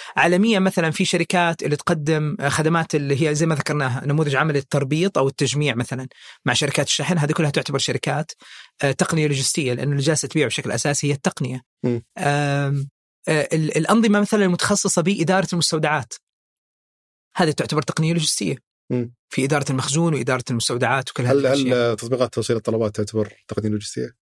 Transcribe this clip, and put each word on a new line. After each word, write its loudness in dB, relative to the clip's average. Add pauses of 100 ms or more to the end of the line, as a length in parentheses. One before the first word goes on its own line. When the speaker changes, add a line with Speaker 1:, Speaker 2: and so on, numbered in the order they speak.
(160)
Speaker 1:
عالميًا 4
مثلًا 2
في 0
شركات 0
اللي 0
تقدم، -2
آه، 0
خدمات 0
اللي 0
هي 0
زي 0
ما 2
ذكرناها -2
نموذج 0
عمل 2
التربيط 0
أو 4
التجميع 0
مثلًا -6 (380)
مع 2
شركات 0
الشحن، 0
هذه 2
كلها 0
تعتبر -2
شركات، -2 (520)
آه، 4
تقنية 0
لوجستية 0
لأنه -2
اللي 0
جالسة 0
تبيع 0
بشكل -4
أساسي -2
هي 2
التقنية. -4 (220)
Speaker 2:
مم. -2 (140)
Speaker 1:
آم، 0 (380)
آه، 2
ال-، 0
الأنظمة 4
مثلًا 2
المتخصصة 2
بإدارة 2
المستودعات، 0 (1200)
هذه 4
تعتبر -2
تقنية 0
لوجستية. -2 (340)
Speaker 2:
مم. -4 (160)
Speaker 1:
في 0
إدارة 0
المخزون 0
وإدارة -2
المستودعات 0
وكل -4
هذه 2
Speaker 2:
هل، 6
هل 2
Speaker 1:
الأشياء. 2
Speaker 2:
تطبيقات -2
توصيل 0
الطلبات 0
تعتبر -2 (140)
تقنية -2
لوجستية؟ -6 (100)